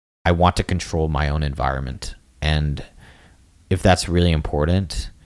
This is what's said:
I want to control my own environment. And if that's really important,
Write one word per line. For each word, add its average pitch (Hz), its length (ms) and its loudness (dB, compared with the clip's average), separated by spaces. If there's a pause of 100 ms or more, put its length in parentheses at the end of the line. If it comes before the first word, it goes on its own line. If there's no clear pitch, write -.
(240)
I 87 80 4
want 87 240 4
to - 60 0
control 82 460 -2
my 73 220 0
own 76 120 0
environment. 67 720 -4 (260)
And 76 440 0 (840)
if 92 120 -2
that's 92 240 4
really 87 260 2
important, 80 800 -2 (160)